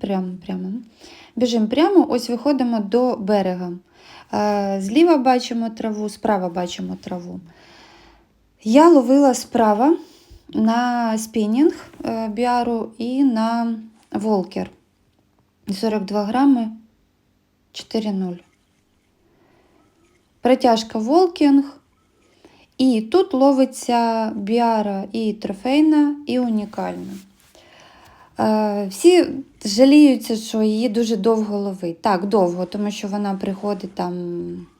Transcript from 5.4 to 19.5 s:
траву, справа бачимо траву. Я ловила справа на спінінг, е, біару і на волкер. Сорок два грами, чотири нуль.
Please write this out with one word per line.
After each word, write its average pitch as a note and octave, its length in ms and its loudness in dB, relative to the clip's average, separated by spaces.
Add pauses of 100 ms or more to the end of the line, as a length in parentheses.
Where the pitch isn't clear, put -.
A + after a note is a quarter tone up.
траву, G#3+ 380 -6
справа G3+ 400 -2
бачимо F3+ 560 -8
траву. F3+ 360 -12 (1300)
Я D4 200 8
ловила C4+ 460 6
справа A3+ 600 2 (520)
на A#3 680 -2
спінінг, A3+ 680 -2 (180)
е, A3+ 240 -6
біару A#3+ 720 -2
і B3+ 260 -2
на A#3 540 0 (340)
волкер. G3 580 -2 (1000)
Сорок G#3 320 -2
два G3+ 200 -4
грами, A#3+ 460 2 (1000)
чотири G#3+ 400 -6
нуль. F#3 240 -6 (2000)